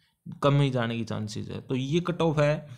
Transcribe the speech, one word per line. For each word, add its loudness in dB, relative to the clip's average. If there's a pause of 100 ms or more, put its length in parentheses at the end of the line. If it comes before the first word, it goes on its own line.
(420)
कम 6
ही 4
जाने -2
की -2
चांसेस -6
है। -8
तो -6
ये 0
कट -2
ऑफ 2
है, 2 (100)